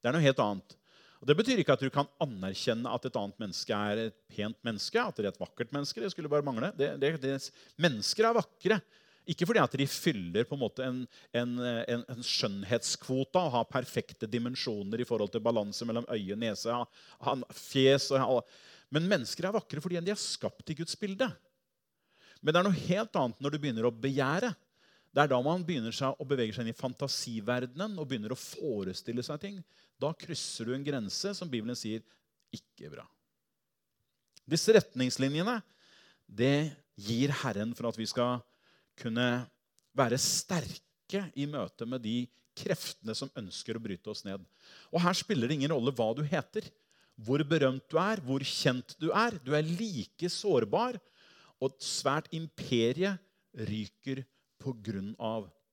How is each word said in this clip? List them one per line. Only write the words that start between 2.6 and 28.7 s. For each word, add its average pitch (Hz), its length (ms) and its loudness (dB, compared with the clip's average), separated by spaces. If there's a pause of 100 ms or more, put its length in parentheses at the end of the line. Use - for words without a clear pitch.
at 120 160 -2
et 123 140 -2
annet 101 180 -6
menneske 107 380 -4 (160)
er 110 160 0
et - 80 -10 (160)
pent 107 340 -6
menneske, 113 320 -2
at 226 220 -2
det 104 80 0
er - 20 0
et - 140 -8
vakkert - 320 -8
menneske. 143 260 -6
Det 202 80 -4
skulle 156 220 -6
bare 147 120 2
mangle. 139 300 -2
Det, 139 240 0
det, 143 140 2 (100)
det, 135 140 -2 (440)
mennesker 156 460 2
er 233 140 4
vakre. - 400 0 (500)
Ikke 170 160 2
fordi 214 160 6
at 131 160 2
de 143 80 2
fyller 104 600 0
på 147 80 -6
en 135 80 -2
måte 120 180 -4
en, 127 160 -4 (400)
en, 120 140 -2 (100)
en, 120 480 -2
en 120 160 -8
skjønnhetskvota 120 1200 0
og 127 80 0
har 117 160 2
perfekte - 560 -4
dimensjoner 117 800 -2
i - 20 -6
forhold 104 240 0
til 110 140 -4
balanse 117 420 0
mellom 120 240 -2
øye, 101 240 -2
nese, 113 400 -2
ha-, - 320 -6 (160)
han-, 127 320 -2
fjes 135 560 6
og 135 80 4
ha-, 127 240 4 (500)
men 165 220 2
mennesker 160 320 -2
er 202 80 -2
vakre 151 300 -4
fordi 175 180 -2
de 185 140 -2
er - 40 -8
skapt - 540 -6
i 131 60 -10
Guds - 180 -6
bilde. 202 320 -2 (1120)
Men 151 80 2
det 170 100 6
er 190 60 4
noe 180 240 4
helt 208 280 0
annet 127 240 0
når 143 120 0
du 147 80 -4
begynner 117 240 0
å 120 80 2
begjære. 139 560 0 (600)
Det 139 100 6
er 147 80 6
da 127 140 6
man 175 200 2
begynner 123 300 -2
seg 135 240 -2
å 147 80 -6
bevege 120 300 0
seg 120 100 -2
inn 117 60 -2
i - 40 -8
fantasiverdenen 127 1200 -4
og 147 100 -6
begynner 110 240 -4
å - 40 -10
forestille 117 840 -6